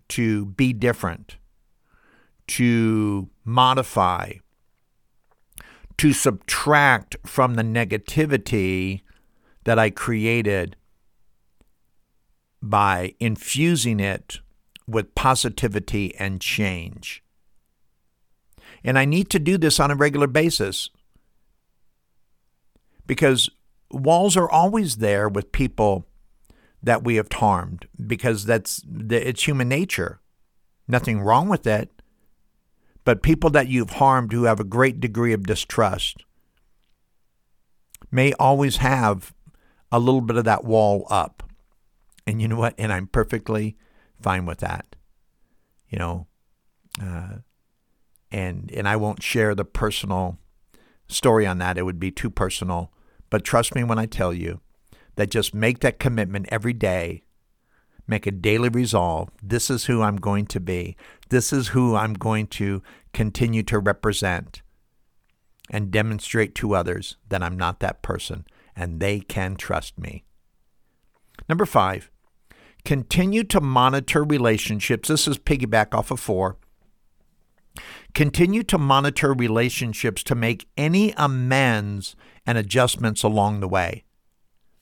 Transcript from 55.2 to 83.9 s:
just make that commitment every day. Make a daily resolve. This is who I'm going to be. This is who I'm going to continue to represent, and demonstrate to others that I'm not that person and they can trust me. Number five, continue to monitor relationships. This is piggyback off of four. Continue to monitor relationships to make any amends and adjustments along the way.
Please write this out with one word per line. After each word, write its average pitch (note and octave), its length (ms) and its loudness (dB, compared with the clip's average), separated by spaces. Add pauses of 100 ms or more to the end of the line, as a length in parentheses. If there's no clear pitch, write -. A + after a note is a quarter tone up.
just G#2+ 240 -2
make A2+ 240 0
that B2+ 200 0
commitment G2+ 520 -2
every A#2 240 -4
day. F#2 480 -4 (840)
Make G#2+ 200 -4
a G2+ 40 -2
daily G#2+ 400 0
resolve. F#2+ 580 0 (140)
This G#2+ 260 -2
is B2+ 160 -2
who A#2+ 160 2
I'm G#2 160 2
going G2+ 300 -2
to G2 140 -6
be. F2+ 360 -6 (320)
This B2 240 2
is C3 160 0
who B2 260 2
I'm G#2+ 200 0
going G#2+ 320 -2
to G2 360 -6 (300)
continue A2+ 520 0
to G#2+ 140 0
represent, G2 840 -2 (1080)
and G#2 200 -4
demonstrate G#2+ 640 -2
to G#2 200 -2
others F2+ 420 -4 (120)
that G2 140 -4
I'm F2 140 -6
not F2+ 240 -4
that - 220 -6
person - 440 -8 (280)
and E2+ 260 -6
they G2+ 200 0
can F#2+ 360 -6
trust - 420 -6
me. - 260 -14 (1200)
Number F3 180 0
five, F#2+ 440 0 (760)
continue F3+ 600 0
to G3 160 2
monitor C3 640 2
relationships. A#2 880 0
This D#3 180 2
is C#3+ 100 -2
piggyback A2+ 580 0
off A2 160 -2
of B2+ 100 -6
four. F#2+ 380 -2 (1600)
Continue F3 480 2
to F#3+ 160 0
monitor C#3 540 2
relationships A#2+ 920 -2
to - 120 -2
make A#2 420 -2
any F3+ 400 2
amends B2+ 1000 0 (320)
and A#2+ 100 0
adjustments A2+ 640 0
along G#2+ 380 2
the F#2+ 80 -4
way. F2+ 360 -2 (760)